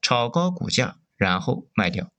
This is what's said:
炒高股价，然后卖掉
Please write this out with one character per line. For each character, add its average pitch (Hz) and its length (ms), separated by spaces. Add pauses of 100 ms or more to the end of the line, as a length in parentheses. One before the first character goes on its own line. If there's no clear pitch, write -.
炒 120 260
高 175 220
股 - 180
价， 110 300 (160)
然 92 260
后 - 320
卖 95 160
掉 90 300